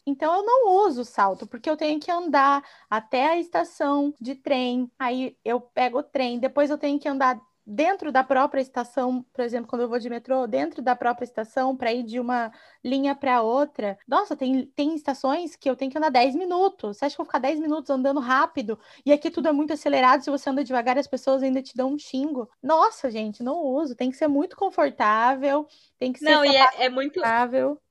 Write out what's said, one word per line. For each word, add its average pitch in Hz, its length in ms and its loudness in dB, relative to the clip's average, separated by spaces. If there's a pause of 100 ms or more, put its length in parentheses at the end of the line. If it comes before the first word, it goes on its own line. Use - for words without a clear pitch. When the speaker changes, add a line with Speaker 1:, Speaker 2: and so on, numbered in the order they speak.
Speaker 1:
Então, 302 300 -2
eu 381 100 0
não 427 400 6
uso 247 200 0
salto, 196 420 0
porque 233 220 -8
eu 311 80 0
tenho 302 220 -2
que 302 120 -4
andar 285 500 2 (280)
até 247 380 0
a 330 120 2
estação 294 800 -2
de 254 160 -8
trem. 254 640 -2
Aí, 254 460 -4
eu 233 160 -2
pego 247 380 -2
o 294 40 -2
trem. 247 360 -4
Depois, 269 300 0
eu 294 80 -2
tenho 285 220 -2
que 285 80 -8
andar 269 320 0 (300)
dentro 311 440 -2
da 262 100 4
própria 269 380 0
estação, 254 720 -4
por 254 100 -4
exemplo, 240 240 -6
quando 240 140 -6
eu 240 80 -2
vou 240 100 -4
de 233 100 -8
metrô, 247 380 -2
dentro 269 340 -4
da 247 140 2
própria 240 300 -2
estação, 262 500 -2
pra 247 160 -2
ir 247 100 -2
de 226 160 -8
uma 240 320 -2 (320)
linha 277 320 0
pra 254 280 2
outra. 226 680 -2
Nossa, 320 300 0
tem, 262 300 -2
tem 302 280 -2
estações 294 640 -4
que - 120 -4
eu 254 60 0
tenho 269 160 -6
que 285 60 -6
andar 311 120 2
dez 254 240 4
minutos. 359 600 0
Você - 80 -8
acha 294 140 -2
que - 20 -4
eu 320 60 -6
vou - 40 -14
ficar 294 100 0
dez 285 200 -2
minutos 311 300 -4
andando 277 320 0
rápido? 254 580 -2 (260)
E 277 60 6
aqui 294 180 2
tudo 330 200 -2
é - 20 2
muito 302 220 0
acelerado. 269 500 4
Se - 80 -6
você 277 180 -4
anda 269 140 -2
devagar, 247 340 -2
as 269 100 -2
pessoas 262 360 0
ainda 262 180 0
te - 140 -14
dão 254 160 -2
um 294 80 -4
xingo. 262 500 -6 (140)
Nossa, 320 480 2
gente, 214 320 -8
não 294 180 -4
uso. 269 360 -2
Tem 254 120 -2
que 262 60 -4
ser 311 140 0
muito 294 260 0
confortável, 277 1120 0 (320)
tem 254 140 -4
que 254 60 -18
ser 302 100 2
Speaker 2:
Não, 294 160 6
e 277 100 4
é, 269 40 6
Speaker 1:
sapato 254 220 4
Speaker 2:
é 254 80 2
muito 269 260 -4
Speaker 1:
confortável. 254 760 0